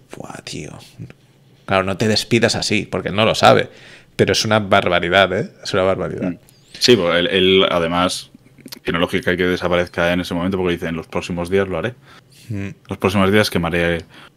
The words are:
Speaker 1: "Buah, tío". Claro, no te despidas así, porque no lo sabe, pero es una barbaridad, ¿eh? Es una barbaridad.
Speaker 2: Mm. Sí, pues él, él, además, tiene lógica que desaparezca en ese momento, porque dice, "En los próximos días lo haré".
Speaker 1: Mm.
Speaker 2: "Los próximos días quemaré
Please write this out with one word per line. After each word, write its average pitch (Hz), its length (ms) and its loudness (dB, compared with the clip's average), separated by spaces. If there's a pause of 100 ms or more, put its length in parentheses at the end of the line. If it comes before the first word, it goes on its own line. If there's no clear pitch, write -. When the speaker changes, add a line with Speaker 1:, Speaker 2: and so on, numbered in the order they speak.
(160)
Speaker 1:
"Buah, - 260 -16
tío". - 280 -14 (960)
Claro, 95 180 0
no 95 120 -4
te 110 120 0
despidas 107 480 0
así, 101 340 -2
porque 92 200 -6
no 104 140 0
lo 87 120 2
sabe, 107 320 6 (480)
pero 98 160 2
es - 120 0
una 110 140 2
barbaridad, 92 800 2
¿eh? 175 120 -6 (120)
Es - 100 -12
una 92 120 2
barbaridad. 92 480 -2
Speaker 2:
Mm. 87 60 -12 (420)
Sí, 123 160 6
pues 85 200 2
él, 87 120 2
él, 95 420 4
además, 87 600 -2 (520)
tiene 82 160 -4
lógica 87 380 0
que 90 80 0
desaparezca 87 680 0
en 90 80 0
ese 87 140 -6
momento, 90 220 -4
porque 90 160 0
dice, 85 160 -6
"En 82 80 -6
los 80 100 -10
próximos 87 420 -6
días 95 200 0
lo 87 100 -4
haré". 113 160 -4 (540)
Speaker 1:
Mm. 98 200 -6 (200)
Speaker 2:
"Los 98 100 -8
próximos 95 320 0
días 104 200 2
quemaré 85 520 -2 (340)